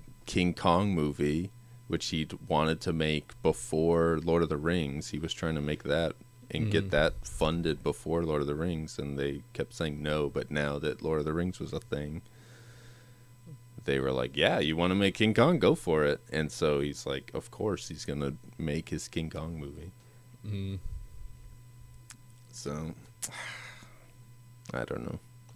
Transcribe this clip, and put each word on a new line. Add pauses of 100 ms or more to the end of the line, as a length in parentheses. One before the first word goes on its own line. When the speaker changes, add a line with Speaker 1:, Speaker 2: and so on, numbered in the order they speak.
(260)
Speaker 1:
King
Kong
movie, (360)
which
he'd (160)
wanted
to
make
before
Lord
of
the
Rings.
He
was
trying
to
make
that (340)
and
get
Speaker 2:
Mm.
Speaker 1:
that (100)
funded
before
Lord
of
the
Rings,
and
they (100)
kept
saying
no.
But
now
that
Lord
of
the
Rings
was
a
thing, (1600)
they
were
like,
"Yeah,
you
wanna
make
King
Kong?
Go
for
it." (100)
And
so
he's
like,
of
course
he's
gonna (240)
make
his
King
Kong
movie. (540)
Speaker 2:
Mm. (1700)
Speaker 1:
So, (340)
<sighs> (1400)
I
don't
know. (380)